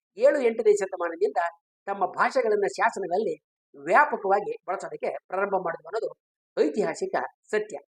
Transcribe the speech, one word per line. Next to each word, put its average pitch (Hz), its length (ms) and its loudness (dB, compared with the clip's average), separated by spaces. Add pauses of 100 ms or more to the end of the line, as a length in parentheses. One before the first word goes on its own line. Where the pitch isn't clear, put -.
(180)
ಏಳು, 285 220 4
ಎಂಟನೇ 226 340 4
ಶತಮಾನದಿಂದ 185 640 -2 (480)
ತಮ್ಮ 196 200 -2
ಭಾಷೆಗಳನ್ನ 220 600 0
ಶಾಸನಗಳಲ್ಲಿ 196 720 -2 (440)
ವ್ಯಾಪಕವಾಗಿ 208 720 2 (100)
ಬಳಸೋದಕ್ಕೆ 175 500 -6 (100)
ಪ್ರಾರಂಭ 190 360 -2
ಮಾಡಿದ್ರು 160 240 -2
ಅನ್ನೋದು - 440 -6 (360)
ಐತಿಹಾಸಿಕ 190 480 -2 (360)
ಸತ್ಯ. 214 260 -2 (180)